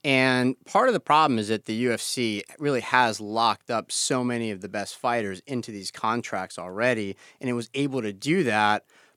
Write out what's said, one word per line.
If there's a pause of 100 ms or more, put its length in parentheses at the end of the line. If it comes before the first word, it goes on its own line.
And (100)
part
of
the
problem
is
that
the
U
F
C (160)
really
has
locked
up
so
many
of
the
best
fighters
into
these
contracts
already, (240)
and
it
was
able
to
do
that (340)